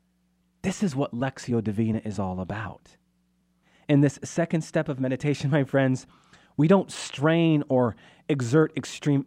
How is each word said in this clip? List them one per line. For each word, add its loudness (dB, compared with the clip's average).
This -6
is -2
what -4
Lectio -4
Divina 0
is -8
all -4
about. -10
In 4
this 2
second -2
step -4
of -6
meditation, -2
my 2
friends, 2
we 4
don't 4
strain 2
or 2
exert 2
extreme -2